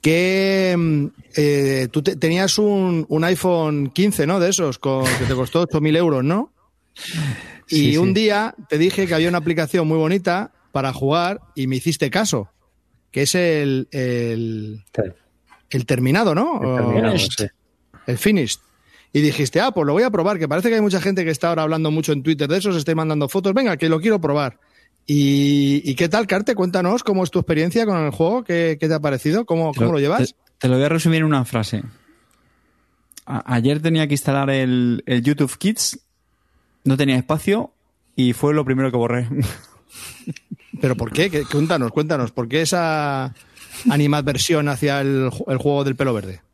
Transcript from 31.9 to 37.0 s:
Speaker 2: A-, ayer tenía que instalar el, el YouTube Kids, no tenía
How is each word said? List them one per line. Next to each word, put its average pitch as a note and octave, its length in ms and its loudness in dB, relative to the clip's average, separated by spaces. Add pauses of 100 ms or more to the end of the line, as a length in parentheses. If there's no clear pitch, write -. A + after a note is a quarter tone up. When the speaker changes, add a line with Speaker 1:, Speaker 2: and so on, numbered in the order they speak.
Speaker 2:
A-, B2+ 160 -6 (100)
ayer C3+ 300 0
tenía D#3+ 240 0
que C#3+ 80 0
instalar C#3 360 0
el, B2+ 560 0
el B2 160 0
YouTube C#3+ 360 0
Kids, - 400 -2 (840)
no C3+ 120 2
tenía C3+ 200 2